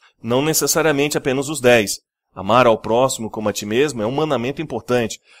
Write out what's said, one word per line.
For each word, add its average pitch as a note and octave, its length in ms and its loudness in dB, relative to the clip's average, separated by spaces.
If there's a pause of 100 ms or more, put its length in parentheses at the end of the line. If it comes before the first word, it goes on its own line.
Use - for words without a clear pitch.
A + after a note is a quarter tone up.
(220)
não A#2+ 200 0
necessariamente D3+ 760 0
apenas C3+ 300 -4
os - 120 -8
dez. A#2+ 400 4 (340)
Amar A2+ 320 2
ao A2+ 100 6
próximo A#2 540 0
como G#2+ 180 -4
a G2+ 40 0
ti - 120 -8
mesmo A#2+ 380 0
é G#2 40 0
um A#2 40 -2
mandamento C#3 500 -2
importante, B2 600 -4 (200)